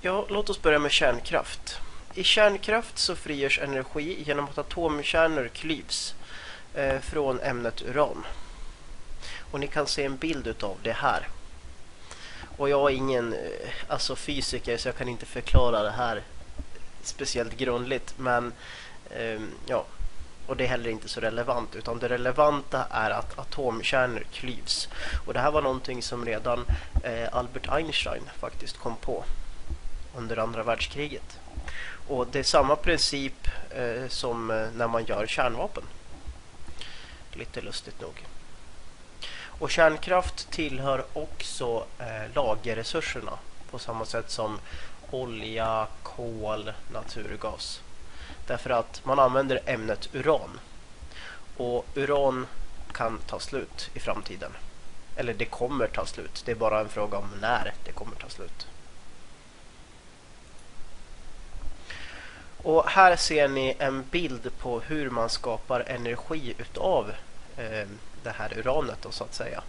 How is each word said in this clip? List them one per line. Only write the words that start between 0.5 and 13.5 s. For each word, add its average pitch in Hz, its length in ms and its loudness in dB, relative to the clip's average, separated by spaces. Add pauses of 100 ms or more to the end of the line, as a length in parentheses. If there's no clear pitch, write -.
börja 151 180 8
med 147 120 2
kärnkraft. - 880 2 (340)
I 185 100 -4
kärnkraft 214 760 6
så 175 180 2
frigörs 139 440 2
energi 143 640 -2
genom 143 220 2
att - 120 -4
atomkärnor 151 960 4
klyvs, - 640 -4 (580)
eh, 135 260 2
från 135 400 2
ämnet 120 420 0
uran. 123 440 2 (1300)
Och 143 80 -2
ni 143 80 -2
kan 143 200 2
se 143 180 0
en 135 120 -2
bild 143 300 -2
utav 101 360 -2
det 113 100 0
här. 117 340 2 (1300)
Och 143 120 2
jag 143 220 6
är 131 40 4
ingen, 127 380 2
eh, - 360 -6 (180)